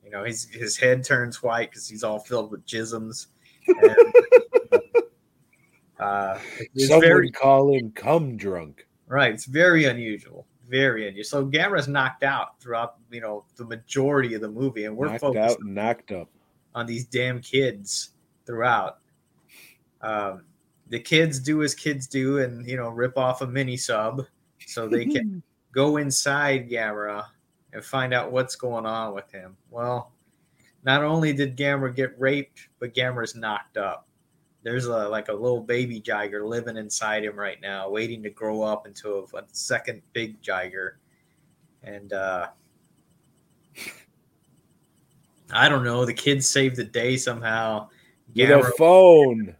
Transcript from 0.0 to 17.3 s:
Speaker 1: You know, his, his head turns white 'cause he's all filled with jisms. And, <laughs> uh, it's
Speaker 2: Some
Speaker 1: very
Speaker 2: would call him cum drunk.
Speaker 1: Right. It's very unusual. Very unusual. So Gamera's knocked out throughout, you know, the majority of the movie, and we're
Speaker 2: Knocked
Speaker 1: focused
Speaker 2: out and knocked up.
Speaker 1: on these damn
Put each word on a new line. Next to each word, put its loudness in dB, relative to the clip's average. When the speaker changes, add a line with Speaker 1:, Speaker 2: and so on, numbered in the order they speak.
Speaker 1:
You -20
know, -8
his, -8
his -6
head 2
turns -2
white -2
'cause -16
he's -12
all -4
filled -6
with -16
jisms. -10
And, 6
<laughs> 4
uh, -4
it's 0
Speaker 2:
Some 8
Speaker 1:
very 6
Speaker 2:
would -10
call 6
him 0
cum -2
drunk. -8
Speaker 1:
Right. 0
It's -10
very 4
unusual. -6
Very 0
unusual. -12
So -4
Gamera's -2
knocked -2
out -4
throughout, -6
you -14
know, -10
the -14
majority -2
of -6
the -8
movie, -6
and -8
we're -4
Speaker 2:
Knocked -6
Speaker 1:
focused 0
Speaker 2:
out -16
and -12
knocked -4
up. -12
Speaker 1:
on -6
these -8
damn -4